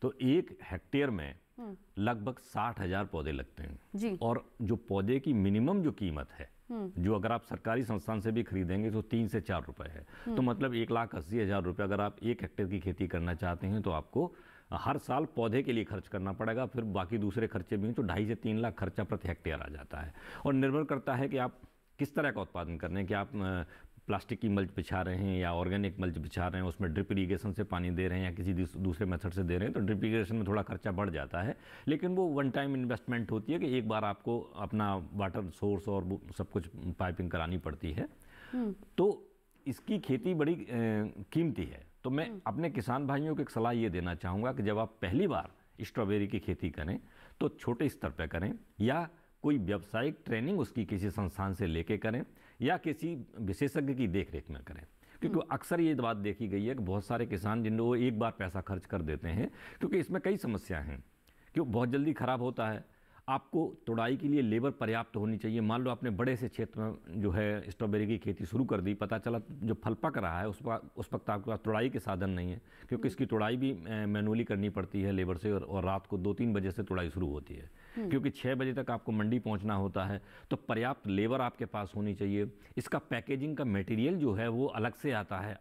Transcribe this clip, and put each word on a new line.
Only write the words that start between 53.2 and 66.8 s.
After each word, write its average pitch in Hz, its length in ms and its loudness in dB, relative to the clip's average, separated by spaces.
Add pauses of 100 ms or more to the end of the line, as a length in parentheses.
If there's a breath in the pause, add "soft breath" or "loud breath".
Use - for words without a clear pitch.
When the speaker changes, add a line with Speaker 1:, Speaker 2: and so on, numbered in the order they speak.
Speaker 1:
विशेषज्ञ 135 540 0
की 123 140 2
देखरेख 85 420 -2
में 69 140 -8
करें। - 200 -14 (360 loud breath)
क्योंकि 170 200 2
Speaker 2:
हम्म। - 120 -2
Speaker 1:
अक्सर 170 280 0
ये 160 140 6
बात 117 240 0
देखी 104 300 -2
गई 101 180 0
है 127 100 0
कि 123 80 -4
बहुत 95 220 0
सारे 117 200 0
किसान 104 380 0
जिन 110 160 2
वो 117 160 4
एक 120 240 4
बार 113 120 2
पैसा 92 300 -4
खर्च 92 240 -4
कर 95 160 -2
देते 76 260 -2
हैं, 90 240 0 (280 loud breath)
क्योंकि 185 200 2
इसमें 175 220 -2
कई 196 160 2
समस्या 95 420 -4
हैं, 69 240 -8 (500 soft breath)
क्यों 147 180 0
बहुत 120 180 2
जल्दी 143 240 2
ख़राब 127 280 0
होता 123 260 -2
है। - 260 -6 (360 soft breath)
आपको 156 480 0 (100)
तुड़ाई 117 300 2
के 143 100 0
लिए 143 140 6
लेबर 117 300 4
पर्याप्त 113 440 -2
होनी 107 220 0
चाहिए। 110 240 0
मान 110 200 2
लो 127 100 2
आपने 120 180 -2
बड़े 117 260 2
से 117 140 -2
क्षेत्र - 300 -4
में 107 420 -4